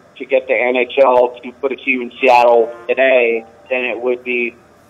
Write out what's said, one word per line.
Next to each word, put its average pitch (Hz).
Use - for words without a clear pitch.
to 131
get 131
the 131
N 123
H 120
L 123
to 127
put 131
a 120
team 127
in 120
Seattle 120
today 123
than 127
it 120
would 123
be 120